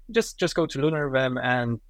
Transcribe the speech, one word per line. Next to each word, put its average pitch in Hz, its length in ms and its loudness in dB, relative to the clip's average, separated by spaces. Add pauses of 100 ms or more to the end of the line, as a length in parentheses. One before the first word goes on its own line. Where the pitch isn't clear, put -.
(120)
Just, 220 260 0
just 175 180 0
go 165 100 2
to 143 160 -4
Lunar 151 280 0
Vim, 131 280 0
and 123 420 0 (100)